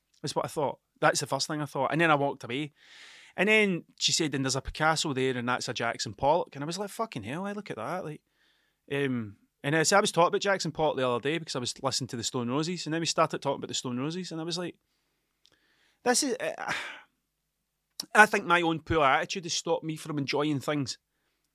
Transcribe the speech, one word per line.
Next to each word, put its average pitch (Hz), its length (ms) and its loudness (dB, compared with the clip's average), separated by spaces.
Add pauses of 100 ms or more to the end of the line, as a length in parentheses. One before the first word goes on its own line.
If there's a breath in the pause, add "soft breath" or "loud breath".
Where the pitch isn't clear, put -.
(240)
is 151 120 -6
what 175 100 0
I 139 40 -6
thought. 143 300 -4 (220)
That's 160 180 4
the 143 80 -4
first 135 200 -2
thing 151 140 -4
I 147 40 -4
thought, 135 260 -2
and 147 80 2
then 165 120 6
I 147 40 6
walked 139 280 0
away. 139 280 -6 (640 loud breath)
And 196 140 2
then 208 340 4 (160)
she - 140 0
said, 147 200 0
"And 135 120 0
there's 131 100 0
a 131 60 -2
Picasso 156 520 0
there, 131 240 0
and 120 120 -2
that's - 180 -2
a 123 60 -4
Jackson 117 400 -4
Pollock," 151 420 0
and 139 80 -8
I - 20 -6
was 170 140 -6
like, 202 100 -8
"Fucking 202 340 -8
hell, 151 220 -6
I 202 60 -6
look 208 180 -10
at - 80 -10
that," 156 280 -6
like, 151 160 -10 (680)
um, 127 440 -2 (320)
and 147 80 2
I 160 80 4
said, 196 140 4
I - 20 8
was 214 140 2
talking 170 160 4
about 196 100 0
Jackson 196 320 0
Pollock 156 240 0
the 131 100 0
other 120 140 2
day 143 200 -2
because 160 180 -8
I - 20 -4
was 123 140 -4 (100)
listening 131 240 -2
to - 80 -8
the 117 80 -4
Stone 120 260 -2
Roses, 156 360 0
and 151 80 -4
then 165 80 0
we 160 40 0
started 160 360 2
talking 139 160 0
about 123 100 -8
the - 60 -8
Stone 123 260 -4
Roses, 170 320 -6
and 160 80 -6
I 160 60 -6
was 170 120 -4
like, 175 180 -6 (1300)
"This 240 180 2
is," 262 160 -2
uh, - 320 -6 (1400 loud breath)
I 208 120 10
think 208 180 -2
my 175 160 4
own 165 180 2
poor 160 240 2
attitude 156 400 2
has 170 80 -8
stopped - 320 -2
me 156 140 -6
from 156 200 -8
enjoying 143 440 0
things. 147 360 -2 (580)